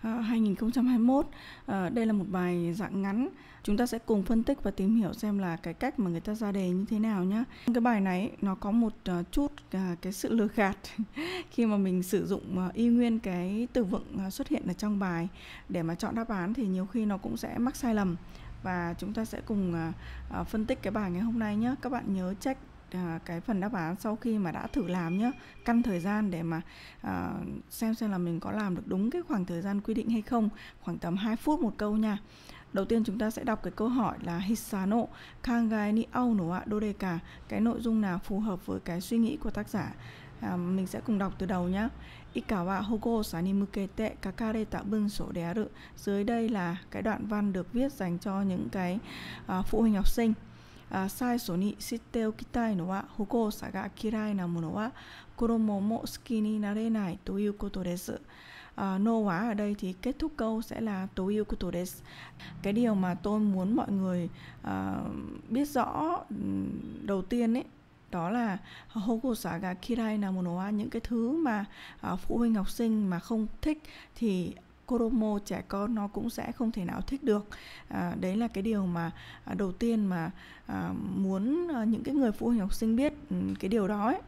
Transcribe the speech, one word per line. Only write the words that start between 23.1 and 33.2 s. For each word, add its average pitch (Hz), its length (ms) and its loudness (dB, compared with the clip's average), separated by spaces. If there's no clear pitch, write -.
cái 175 160 -4
phần 208 180 0
đáp 208 140 0
án 170 260 -2
sau 220 160 -2
khi 220 220 0
mà 180 140 2
đã - 160 -6
thử 202 200 0
làm 175 300 0
nhá. 233 140 2
Căn 240 180 6
thời 196 160 2
gian 202 320 2
để 165 120 -2
mà, 165 180 0
ờ, 185 320 -2
xem 220 260 0
xem 220 160 0
là 190 60 0
mình 175 220 0
có 196 120 -6
làm 202 240 0
được - 100 -4
đúng 196 240 2
cái 349 120 -2
khoảng 226 240 0
thời 175 160 -4
gian 202 200 0
quy 220 120 -2
định 220 160 0
hay 226 120 2
không. 220 280 2
Khoảng 170 160 -4
tầm 175 200 -2
hai 220 180 0
phút 294 240 2
một 208 180 2
câu 208 200 0
nha. 214 200 2
Đầu 196 120 2
tiên 226 180 4
chúng 208 140 0
ta 214 120 2